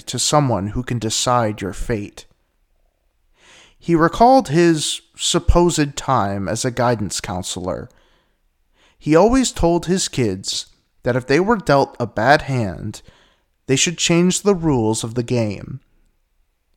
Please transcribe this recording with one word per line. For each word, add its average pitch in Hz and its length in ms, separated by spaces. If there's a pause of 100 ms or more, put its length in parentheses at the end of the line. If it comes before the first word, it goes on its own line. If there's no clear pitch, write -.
to 127 140
someone 120 480
who 120 160
can 120 160
decide 110 600
your 90 120
fate? - 540 (1500)
He 170 200
recalled 233 520
his 165 540 (140)
supposed 165 800
time 101 520
as 110 160
a 131 60
guidance 120 500
counselor. 90 680 (1080)
He 151 200
always 233 360
told 170 340
his 180 220
kids 98 580 (360)
that 123 140
if 127 100
they 147 140
were 214 160
dealt 143 440
a 120 60
bad 131 360
hand, 110 600 (640)
they 131 100
should 170 220
change 175 420
the 202 140
rules 127 500
of 113 120
the 123 60
game. 117 580 (960)